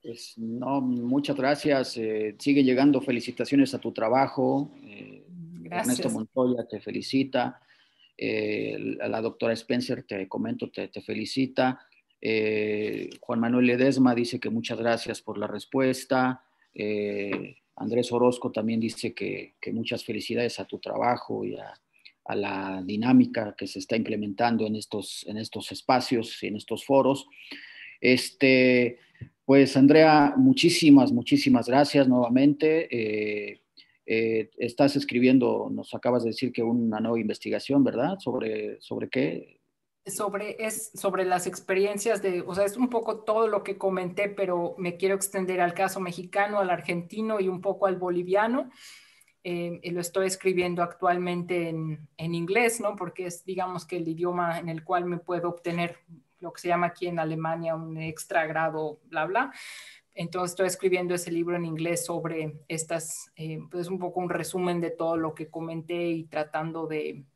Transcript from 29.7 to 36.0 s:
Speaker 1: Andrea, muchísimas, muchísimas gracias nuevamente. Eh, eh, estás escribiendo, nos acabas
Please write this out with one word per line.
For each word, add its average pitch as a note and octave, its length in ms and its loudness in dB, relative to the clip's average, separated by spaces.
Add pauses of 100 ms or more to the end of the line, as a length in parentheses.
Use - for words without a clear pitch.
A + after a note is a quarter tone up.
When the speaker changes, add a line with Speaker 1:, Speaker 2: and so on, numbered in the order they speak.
Speaker 1:
Andrea, D3 600 8
muchísimas, C#3 760 8
muchísimas B2 540 4
gracias C#3 400 6
nuevamente. C#3 840 4
Eh, G#2+ 720 -4 (440)
eh, A2+ 520 0
estás C#3 380 2
escribiendo, A#2+ 760 4
nos A2 240 -8
acabas A#2 300 0